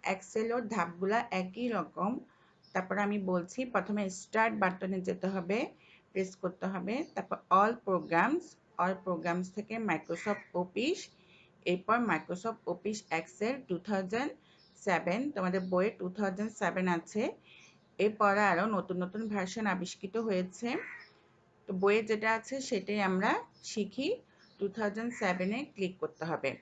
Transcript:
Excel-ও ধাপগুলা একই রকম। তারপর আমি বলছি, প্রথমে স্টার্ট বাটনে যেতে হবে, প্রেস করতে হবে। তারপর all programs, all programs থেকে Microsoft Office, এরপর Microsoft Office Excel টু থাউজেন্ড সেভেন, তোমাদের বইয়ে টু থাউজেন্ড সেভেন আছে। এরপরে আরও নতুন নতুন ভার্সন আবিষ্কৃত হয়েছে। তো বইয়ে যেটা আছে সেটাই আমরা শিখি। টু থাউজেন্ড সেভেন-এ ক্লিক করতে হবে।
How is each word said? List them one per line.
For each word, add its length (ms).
Excel-ও 540
ধাপগুলা 520
একই 380
রকম। 420
তারপর 240
আমি 240
বলছি, 420
প্রথমে 440
স্টার্ট 500
বাটনে 420
যেতে 260
হবে, 300
প্রেস 280
করতে 300
হবে। 300
তারপর 260
all 280
programs, 640
all 220
programs 520
থেকে 300
Microsoft 640
Office, 500
এরপর 400
Microsoft 600
Office 360
Excel 440
টু 140
থাউজেন্ড 520
সেভেন, 380
তোমাদের 380
বইয়ে 220
টু 180
থাউজেন্ড 440
সেভেন 360
আছে। 320
এরপরে 440
আরও 240
নতুন 300
নতুন 300
ভার্সন 400
আবিষ্কৃত 500
হয়েছে। 500
তো 60
বইয়ে 300
যেটা 280
আছে 300
সেটাই 400
আমরা 300
শিখি। 440
টু 100
থাউজেন্ড 440
সেভেন-এ 460
ক্লিক 260
করতে 280
হবে। 260